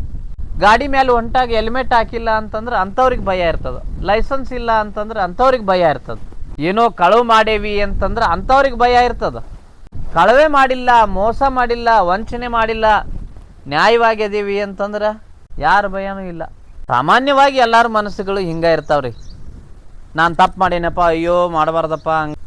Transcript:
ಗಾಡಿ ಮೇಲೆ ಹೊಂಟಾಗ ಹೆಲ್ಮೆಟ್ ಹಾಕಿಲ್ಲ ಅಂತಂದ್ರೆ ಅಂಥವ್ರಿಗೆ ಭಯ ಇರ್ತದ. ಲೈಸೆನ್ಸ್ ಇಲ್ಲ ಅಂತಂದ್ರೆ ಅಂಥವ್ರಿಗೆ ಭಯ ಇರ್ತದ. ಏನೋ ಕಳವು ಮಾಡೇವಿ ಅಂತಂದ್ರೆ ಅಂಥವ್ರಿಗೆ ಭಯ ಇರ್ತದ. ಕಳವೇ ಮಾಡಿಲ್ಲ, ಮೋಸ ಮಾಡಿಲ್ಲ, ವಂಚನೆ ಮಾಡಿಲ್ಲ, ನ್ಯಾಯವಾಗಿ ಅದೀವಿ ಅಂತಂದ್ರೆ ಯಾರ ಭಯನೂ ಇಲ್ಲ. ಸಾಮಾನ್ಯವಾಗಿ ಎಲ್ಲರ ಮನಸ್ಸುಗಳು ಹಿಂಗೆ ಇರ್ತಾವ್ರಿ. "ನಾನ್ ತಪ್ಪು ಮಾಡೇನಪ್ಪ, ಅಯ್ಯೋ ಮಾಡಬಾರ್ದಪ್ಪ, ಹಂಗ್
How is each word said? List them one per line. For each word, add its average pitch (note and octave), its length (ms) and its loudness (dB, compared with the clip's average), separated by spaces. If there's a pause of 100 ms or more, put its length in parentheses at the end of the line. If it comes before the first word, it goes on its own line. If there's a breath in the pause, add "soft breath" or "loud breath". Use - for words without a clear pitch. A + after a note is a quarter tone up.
(600)
ಗಾಡಿ A#3 280 4
ಮೇಲೆ C4 240 4
ಹೊಂಟಾಗ A#3+ 360 0
ಹೆಲ್ಮೆಟ್ A3+ 440 -2
ಹಾಕಿಲ್ಲ A#3 380 0
ಅಂತಂದ್ರೆ A3 460 -4
ಅಂಥವ್ರಿಗೆ G#3+ 480 0
ಭಯ F#3 240 0
ಇರ್ತದ. B2+ 340 -4 (180)
ಲೈಸೆನ್ಸ್ A3+ 520 0
ಇಲ್ಲ A#3+ 200 -2
ಅಂತಂದ್ರೆ G#3+ 480 -4
ಅಂಥವ್ರಿಗೆ A3+ 460 0
ಭಯ F3+ 240 2
ಇರ್ತದ. B2 280 -6 (400)
ಏನೋ G3+ 320 2
ಕಳವು G3 320 4
ಮಾಡೇವಿ G#3+ 580 0
ಅಂತಂದ್ರೆ G#3 440 -2
ಅಂಥವ್ರಿಗೆ A#3+ 520 2
ಭಯ B3 280 4
ಇರ್ತದ. G#3+ 400 -4 (680)
ಕಳವೇ A3+ 320 6
ಮಾಡಿಲ್ಲ, C4 440 2 (140)
ಮೋಸ G3+ 440 0
ಮಾಡಿಲ್ಲ, A#3+ 400 -2 (100)
ವಂಚನೆ G#3+ 500 -2
ಮಾಡಿಲ್ಲ, A3+ 360 -2 (840)
ನ್ಯಾಯವಾಗಿ G#3+ 540 2
ಅದೀವಿ G3+ 380 -2
ಅಂತಂದ್ರೆ G#3 640 -4 (360)
ಯಾರ F#3+ 300 2
ಭಯನೂ G3 320 -8
ಇಲ್ಲ. E3+ 240 -10 (420)
ಸಾಮಾನ್ಯವಾಗಿ C4 720 2
ಎಲ್ಲರ A#3 300 4
ಮನಸ್ಸುಗಳು G3+ 520 -4
ಹಿಂಗೆ E3 340 0
ಇರ್ತಾವ್ರಿ. D3 380 0 (1080)
"ನಾನ್ D#3+ 200 0
ತಪ್ಪು F#3 240 2
ಮಾಡೇನಪ್ಪ, F3 400 0
ಅಯ್ಯೋ F3 480 2
ಮಾಡಬಾರ್ದಪ್ಪ, D#3+ 600 -2
ಹಂಗ್ D#3 380 -2